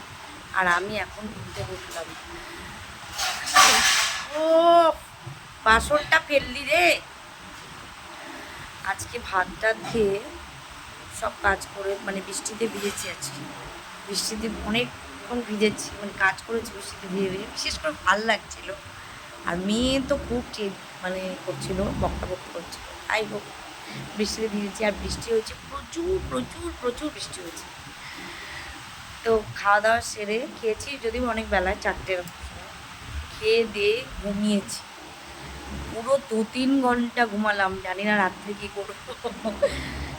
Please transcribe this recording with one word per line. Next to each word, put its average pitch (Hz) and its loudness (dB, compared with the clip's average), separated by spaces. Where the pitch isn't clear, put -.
আর 185 6
আমি 202 -2
এখন 208 -12
ঘুম - -10
থেকে 196 -4
উঠলাম। 170 -8
ও, 311 4
বাসনটা 285 6
ফেললি 269 2
রে। 349 8
আজকে - -4
ভাত 185 2
টাত 220 4
খেয়ে 202 4
সব 214 -2
কাজ 190 4
করে, 196 -2
মানে 196 -2
বৃষ্টিতে 214 -4
ভিজেছি 202 -2
আজকে, 139 -10
বৃষ্টিতে 214 -2
অনেকক্ষণ 240 -2
ভিজেছি, 214 2
মানে 208 -6
কাজ 190 6
করেছি 226 -4
বৃষ্টিতে - -10
ভিজে 190 2
ভিজে, 202 -4
বিশেষ 311 -2
করে 311 0
ভাল 196 6
লাগছিল। - -2
আর 170 0
মেয়ে 247 2
তো 285 4
খুব 240 0
ঠিক 196 -2
মানে 185 -4
করছিল, 185 -2
বকটা 175 0
বকটা - -8
করছিল। 175 -10
তাই 220 2
হোক, - -6
বৃষ্টিতে 214 0
ভিজেছি, 202 -2
আর 202 0
বৃষ্টি - -4
হয়েছে 220 0
প্রচুর, 330 -2
প্রচুর, 262 -4
প্রচুর 247 -2
বৃষ্টি - -10
হয়েছে। - -12
তো 226 4
খাওয়া 208 6
দাওয়া 226 6
সেরে 214 -2
খেয়েছি, 220 0
যদিও 233 0
অনেক 220 -2
বেলায়, 190 2
চারটে 190 0
এরকম 180 -6
সময়। - -14
খেয়ে 226 4
দিয়ে 208 4
ঘুমিয়েছি, 202 0
পুরো 226 0
দু 220 4
তিন 262 4
ঘন্টা 240 4
ঘুমালাম। 202 4
জানি 185 -2
না 208 6
রাত্রে 185 -2
কী 202 -6
করবো, 202 -6